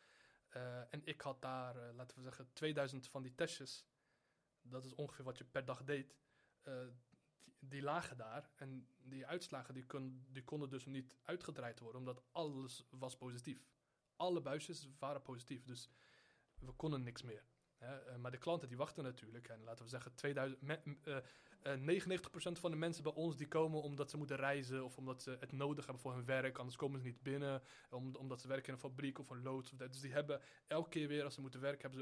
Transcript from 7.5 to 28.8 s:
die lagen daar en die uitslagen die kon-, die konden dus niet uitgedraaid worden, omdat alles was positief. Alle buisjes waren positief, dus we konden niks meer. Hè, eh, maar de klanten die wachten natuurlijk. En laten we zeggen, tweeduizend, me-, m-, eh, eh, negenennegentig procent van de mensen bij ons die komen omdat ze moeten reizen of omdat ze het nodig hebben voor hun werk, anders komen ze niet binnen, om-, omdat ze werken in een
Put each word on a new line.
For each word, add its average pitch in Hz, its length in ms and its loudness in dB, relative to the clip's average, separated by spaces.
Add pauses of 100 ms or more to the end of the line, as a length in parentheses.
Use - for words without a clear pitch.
die 139 240 -4
lagen 147 340 2
daar 113 380 -6
en 131 420 -8
die 131 300 -8
uitslagen 139 480 -4
die 127 120 -6
kon-, 131 420 -4
die 131 160 -8
konden 147 260 0
dus 127 160 -2
niet 135 360 -4
uitgedraaid 139 580 -4
worden, 117 200 -8
omdat 127 220 -4 (100)
alles 135 580 -2
was 131 260 -4
positief. 123 500 -6 (500)
Alle 175 240 6
buisjes 143 480 0 (100)
waren 139 240 0
positief, 127 420 -6
dus 123 260 -6 (680)
we 127 140 -6
konden 143 300 2
niks 120 200 -4
meer. 110 220 -6 (320)
Hè, 131 220 -6
eh, 127 180 -8
maar 120 140 -2
de 127 80 -4
klanten 165 300 2
die 120 80 -6
wachten 147 280 0
natuurlijk. 120 440 -6
En 110 140 -10
laten 117 220 -8
we 113 60 -10
zeggen, 123 240 -6
tweeduizend, 135 480 2
me-, 151 220 0
m-, 147 180 -4
eh, 143 140 0
eh, 127 60 0 (400)
negenennegentig 165 680 4
procent 170 280 -2
van 175 120 4
de 156 60 2
mensen 165 260 4
bij 147 100 4
ons 160 240 4
die 143 120 -2
komen 160 340 6
omdat 143 280 0
ze - 60 -6
moeten 139 200 2
reizen 131 480 4
of 127 140 -4
omdat 131 240 -2
ze 127 180 -2
het 127 120 -6
nodig 143 320 4
hebben 127 180 -4
voor 127 120 2
hun 123 100 0
werk, 131 340 4
anders 123 180 -4
komen 139 240 2
ze 127 60 0
niet 123 160 -4
binnen, 135 400 2 (280)
om-, 127 240 -2
omdat 127 260 -4
ze 127 80 -8
werken 135 200 2
in 139 40 -2
een 127 80 -4